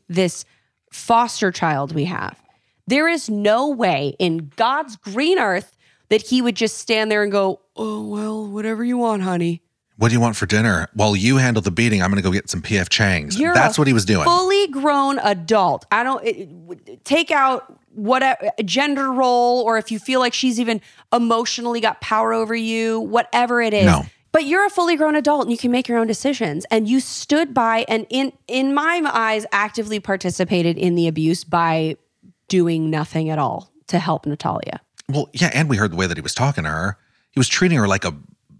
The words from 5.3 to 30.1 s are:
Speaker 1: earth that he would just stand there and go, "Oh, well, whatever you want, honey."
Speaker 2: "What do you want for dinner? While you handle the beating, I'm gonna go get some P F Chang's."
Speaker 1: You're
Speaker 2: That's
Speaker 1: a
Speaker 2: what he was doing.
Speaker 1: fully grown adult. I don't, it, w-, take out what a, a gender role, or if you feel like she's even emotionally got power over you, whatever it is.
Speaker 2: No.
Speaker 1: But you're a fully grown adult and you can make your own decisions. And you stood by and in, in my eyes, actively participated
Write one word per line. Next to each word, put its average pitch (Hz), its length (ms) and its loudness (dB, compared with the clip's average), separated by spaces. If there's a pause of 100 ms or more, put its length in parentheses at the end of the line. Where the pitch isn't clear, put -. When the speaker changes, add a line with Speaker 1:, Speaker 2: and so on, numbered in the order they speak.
Speaker 1:
earth 196 380 -2 (340)
that 214 120 4
he 254 200 0
would 240 140 0
just 220 220 -2
stand 220 340 0
there 208 120 2
and 208 80 -2
go, 196 280 0 (160)
"Oh, 214 320 -8
well, 214 400 -6
whatever 214 360 -6
you 247 140 0
want, 226 260 0
honey." 175 380 -2 (360)
Speaker 2:
"What 110 100 2
do 113 60 4
you 120 80 4
want 117 160 2
for - 80 -2
dinner? 104 480 2
While 104 240 2
you 117 200 4
handle 123 240 2
the - 80 -2
beating, 107 320 2
I'm 90 80 2
gonna 98 120 2
go 92 100 0
get 98 180 -2
some 90 120 -4
P 104 160 -2
F 90 100 0
Chang's." 92 500 0
Speaker 1:
You're 320 160 2
Speaker 2:
That's 151 240 4
Speaker 1:
a 156 40 2
Speaker 2:
what 139 60 4
he 135 60 4
was 110 120 2
doing. 95 180 2
Speaker 1:
fully 370 440 2
grown 277 520 0
adult. 180 720 0
I 220 120 2
don't, 262 220 -4
it, 180 420 -8
w-, 175 360 -18
take 320 280 0
out 269 440 0 (180)
what 240 300 0
a, 247 340 0
a 233 60 -4
gender 269 480 -2
role, 247 500 2
or 226 160 0
if 214 140 -6
you 220 80 -6
feel 262 220 -2
like 240 120 0
she's 247 260 0
even 233 200 -2 (340)
emotionally 233 680 0
got 208 200 -2
power 226 320 0
over 226 220 -2
you, 226 460 -2
whatever 233 600 0
it 220 120 0
is. 202 120 4
Speaker 2:
No. 165 200 4 (260)
Speaker 1:
But 311 140 4
you're 359 200 2
a 403 40 0
fully 349 260 2
grown 302 200 2
adult 294 260 2
and 240 100 -4
you 233 60 -2
can 240 140 -2
make 247 160 0
your 240 100 0
own 226 100 2
decisions. 208 640 -2
And 220 160 2
you 254 120 2
stood 294 540 -2
by 226 360 2
and 226 200 -2
in, 262 220 -2 (160)
in 269 280 0
my 330 260 0 (100)
eyes, 220 400 0
actively 208 480 -2
participated 180 800 0